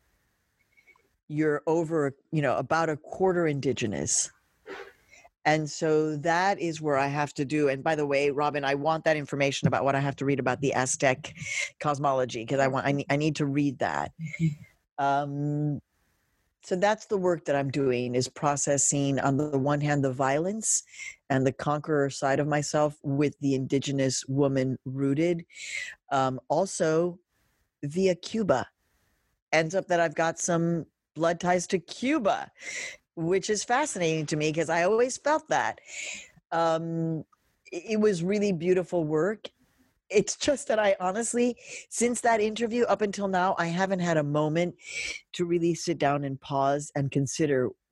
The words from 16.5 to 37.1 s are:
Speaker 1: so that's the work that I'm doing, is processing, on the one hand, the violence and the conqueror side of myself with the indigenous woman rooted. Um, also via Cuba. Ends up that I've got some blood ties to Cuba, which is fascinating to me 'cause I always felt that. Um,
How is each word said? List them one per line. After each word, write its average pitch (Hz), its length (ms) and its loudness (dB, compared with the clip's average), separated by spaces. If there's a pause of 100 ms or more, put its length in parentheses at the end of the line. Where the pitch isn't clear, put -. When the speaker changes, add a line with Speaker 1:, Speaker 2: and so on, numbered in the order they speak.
Speaker 1:
so 190 140 -4
that's 208 300 0
the 214 100 -2
work 180 260 0
that 143 140 0
I'm 139 120 0
doing, 123 460 0
is 127 140 0
processing, 139 880 0
on 139 160 2
the 147 220 0
one 147 240 0
hand, 147 200 2
the 135 120 0
violence 156 720 0 (460)
and 131 160 4
the 135 60 4
conqueror 147 580 0
side 139 300 0
of 143 80 0
myself 151 560 0
with 143 380 0
the 139 140 2
indigenous 135 720 0
woman 135 580 2
rooted. 139 580 0 (640)
Um, 131 380 0
also 170 720 0 (640)
via 175 320 2
Cuba. 170 540 0 (840)
Ends 160 240 2
up 185 120 0
that 175 120 4
I've 165 160 2
got 165 240 0
some 170 460 0 (300)
blood 165 260 0
ties 180 260 0
to 190 120 0
Cuba, 196 680 -2 (680)
which 180 340 -2
is 208 140 0
fascinating 175 640 0
to 165 80 -2
me 151 160 0
'cause 151 180 -2
I 165 140 0
always 226 340 2
felt 302 320 -2
that. 120 300 0 (720)
Um, 165 720 -2 (500)